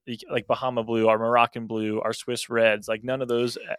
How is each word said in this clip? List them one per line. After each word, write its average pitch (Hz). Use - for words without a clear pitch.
you 117
ca-, 359
like, 123
Bahama 123
blue 113
or 110
Moroccan 117
blue 110
or 110
Swiss -
reds. 113
Like, 110
none 131
of 123
those, 120
uh, -